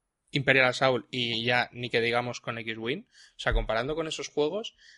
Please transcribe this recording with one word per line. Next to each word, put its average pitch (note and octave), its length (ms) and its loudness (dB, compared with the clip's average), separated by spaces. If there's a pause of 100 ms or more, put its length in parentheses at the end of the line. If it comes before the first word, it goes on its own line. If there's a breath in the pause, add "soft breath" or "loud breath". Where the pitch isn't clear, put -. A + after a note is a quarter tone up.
(320)
Imperial C3+ 360 4
Assault B2+ 440 2
y A#2 340 -2
ya B2 280 2
ni A#2+ 160 -8
que A#2 120 2
digamos A#2+ 400 0
con A#2 160 -8
X-Wing. A2+ 520 -6
O - 300 -20
sea, A#2+ 140 0
comparando A2+ 420 0
con D#3+ 120 -4
esos D3+ 220 -8
juegos, F3+ 460 -2 (220 soft breath)